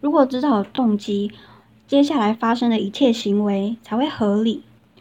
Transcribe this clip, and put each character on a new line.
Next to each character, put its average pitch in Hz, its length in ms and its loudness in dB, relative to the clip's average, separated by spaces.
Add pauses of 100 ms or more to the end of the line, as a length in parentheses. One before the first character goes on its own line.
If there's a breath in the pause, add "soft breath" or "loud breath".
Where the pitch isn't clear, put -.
如 285 100 -2
果 294 160 4
知 262 160 -4
道 269 160 2
有 196 60 -2
动 226 340 0
机， 202 340 -4 (540 loud breath)
接 277 160 4
下 294 160 0
来 214 160 2
发 226 200 -2
生 240 140 0
的 226 100 2
一 202 120 -4
切 262 200 2
行 208 340 0
为 202 380 -2
才 - 140 -6
会 262 120 0
合 208 340 0
理。 226 200 -2 (380 soft breath)